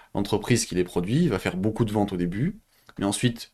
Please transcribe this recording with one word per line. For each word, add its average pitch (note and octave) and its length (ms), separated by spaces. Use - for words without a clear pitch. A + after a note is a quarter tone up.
l'entreprise G#2 520
qui - 100
les F2+ 80
produit A#2 460
va G2 100
faire F2 160
beaucoup G#2+ 300
de G2+ 80
ventes G#2 180
au F#2 60
début, G2 420
mais - 60
ensuite, A#2 480